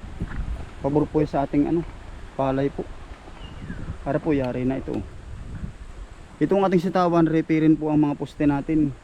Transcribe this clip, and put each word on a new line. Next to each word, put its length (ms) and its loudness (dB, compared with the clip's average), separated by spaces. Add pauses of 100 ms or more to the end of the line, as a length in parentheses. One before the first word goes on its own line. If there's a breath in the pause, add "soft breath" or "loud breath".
(800)
Pabor 260 2
po 160 2
sa 240 0
ating 220 2
ano, 120 2 (540)
palay 340 0
po. 140 -6 (1200)
Para 160 0
po, 140 0
yari 320 0
na 160 0
ito. 160 -6 (1400)
Itong 260 4
ating 180 6
sitawan, 420 4
repirin 520 4
po 120 -2
ang 120 4
mga 160 4
poste 280 -2
natin. 460 2 (140)